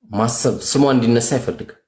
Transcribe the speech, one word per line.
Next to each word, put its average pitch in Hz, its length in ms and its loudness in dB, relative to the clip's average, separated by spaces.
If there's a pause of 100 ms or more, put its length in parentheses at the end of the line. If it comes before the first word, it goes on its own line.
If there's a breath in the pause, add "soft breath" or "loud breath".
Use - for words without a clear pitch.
(100)
ማሰብ 113 520 0
ስሟ 139 260 0
እንዲነሳ 117 440 2
አይፈልግም። - 560 -6